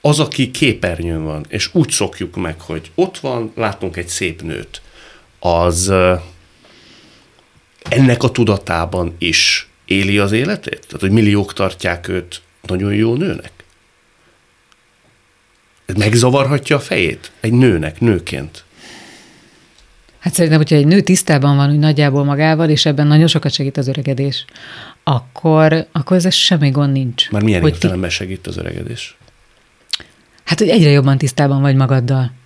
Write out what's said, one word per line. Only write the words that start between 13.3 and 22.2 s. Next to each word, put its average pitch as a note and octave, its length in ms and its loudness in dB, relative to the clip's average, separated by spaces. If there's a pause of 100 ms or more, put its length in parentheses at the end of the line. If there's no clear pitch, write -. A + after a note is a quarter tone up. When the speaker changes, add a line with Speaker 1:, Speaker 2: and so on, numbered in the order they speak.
Speaker 1:
Ez F#2+ 80 -8
megzavarhatja B2+ 800 2
a C#3 40 0
fejét - 500 -4 (100)
egy A2+ 120 -2
nőnek, F#2+ 480 2
nőként? E2+ 640 -2 (1500)
Speaker 2:
Hát - 160 -6
szerintem, D#3 240 4
hogyha D3+ 180 2
egy C#3+ 100 4
nő F#3 140 4
tisztában C#3+ 560 2
van C#3+ 140 2
úgy D3 80 2
nagyjából C#3+ 460 2